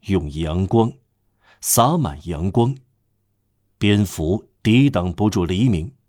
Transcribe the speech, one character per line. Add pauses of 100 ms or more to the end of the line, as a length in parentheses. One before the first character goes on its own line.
用
阳
光， (680)
洒
满 (100)
阳
光。 (1000)
蝙
蝠 (120)
抵
挡
不
住
黎
明 (160)